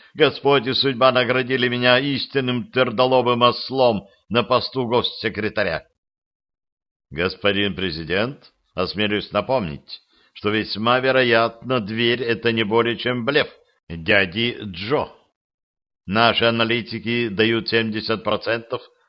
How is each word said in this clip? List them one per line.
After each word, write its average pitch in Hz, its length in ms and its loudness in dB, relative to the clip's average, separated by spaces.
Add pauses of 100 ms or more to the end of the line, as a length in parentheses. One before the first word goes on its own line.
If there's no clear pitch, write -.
(160)
Господь 139 500 2
и 131 80 -2
судьба 131 380 2
наградили 123 560 0
меня 123 320 2
истинным 127 720 -2
твердолобым 123 720 2
ослом 120 640 2 (200)
на 117 160 2
посту 123 440 -2
госсекретаря. 104 1000 -2 (1300)
Господин 95 640 -2
президент, 90 800 -4 (220)
осмелюсь 101 560 -4
напомнить, 101 720 -4 (300)
что - 180 -4
весьма 110 480 0
вероятно, 123 800 2
дверь — 117 440 -2
это 117 280 0
не 113 120 0
более 113 340 2
чем 123 280 -4
блеф 143 240 0 (400)
дяди 98 720 0
Джо. 101 480 -4 (960)
Наши 113 400 2
аналитики 117 840 -2
дают 110 380 0
семьдесят 113 560 -2
процентов 113 600 -4 (260)